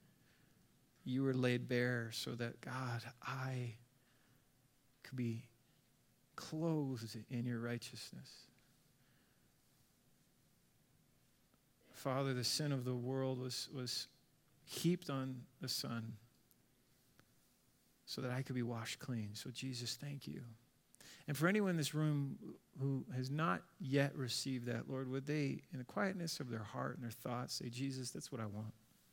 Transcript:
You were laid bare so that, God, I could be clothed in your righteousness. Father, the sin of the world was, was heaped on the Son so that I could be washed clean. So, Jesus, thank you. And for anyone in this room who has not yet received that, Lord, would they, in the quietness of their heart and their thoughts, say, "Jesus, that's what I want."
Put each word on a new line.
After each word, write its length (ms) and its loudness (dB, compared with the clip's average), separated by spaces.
You 180 2
were 120 4
laid 340 4
bare 440 4
so 200 -4
that, 280 -4
God, 420 -2
I 520 -2
could 120 -8
be 280 0
clothed 840 0
in 160 2
your 140 0
righteousness. 880 -6
Father, 420 2
the 80 0
sin 300 2
of 120 2
the 120 2
world 420 0
was, 340 -4
was 360 -4
heaped 440 2
on 340 -2
the 80 -4
Son 460 -2
so 160 -6
that 120 0
I 100 0
could 140 -2
be 80 4
washed 340 -2
clean. 360 -2
So, 160 -6
Jesus, 440 -4
thank 320 -6
you. 160 -6
And 80 2
for 100 6
anyone 240 6
in 60 4
this 180 2
room 420 4
who 240 2
has 160 0
not 320 4
yet 360 4
received 500 0
that, 240 -2
Lord, 180 -2
would 180 -2
they, 360 2
in 60 -6
the 60 -6
quietness 560 0
of 100 -4
their 140 -2
heart 320 -2
and 80 -6
their 80 -4
thoughts, 420 -4
say, 140 -4
"Jesus, 420 -4
that's 220 -8
what 80 -4
I 60 -2
want." 280 -6